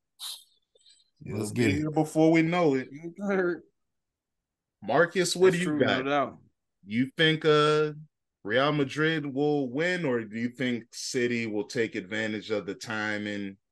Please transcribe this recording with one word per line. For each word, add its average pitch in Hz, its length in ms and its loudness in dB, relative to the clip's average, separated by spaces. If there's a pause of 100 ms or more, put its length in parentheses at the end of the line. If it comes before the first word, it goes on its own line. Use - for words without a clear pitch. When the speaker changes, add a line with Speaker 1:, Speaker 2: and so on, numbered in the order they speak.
(1200)
Speaker 1:
It'll - 160 -8
Speaker 2:
Let's 107 120 -6
Speaker 1:
be 117 100 0
Speaker 2:
get 113 80 4
it. 117 80 2
Speaker 1:
here 151 120 -2
before 156 400 4
we 165 120 6
know 165 320 2
it. 131 160 -2
Speaker 3:
June 165 280 -16
third. 190 440 -2 (1200)
Speaker 1:
Marcus, 170 540 2
what 185 160 6
Speaker 3:
That's 170 40 -2
Speaker 1:
do 175 40 -2
you 180 40 -2 (140)
Speaker 3:
true, - 20 4
Speaker 1:
got? 117 240 2
Speaker 3:
no 139 60 -2
doubt. 139 280 0 (460)
Speaker 1:
You 113 320 -2
think, 160 280 4
uh, 151 480 4 (520)
Real 127 280 2
Madrid 147 540 0
will 143 420 0
win, 170 360 -2
or 123 180 0
do 107 160 -12
you 120 120 -2
think 120 420 -4
City 120 540 -4
will 104 180 -4
take 113 320 -4
advantage 107 560 -6
of 104 120 -2
the 95 100 -6
timing 104 840 -6 (160)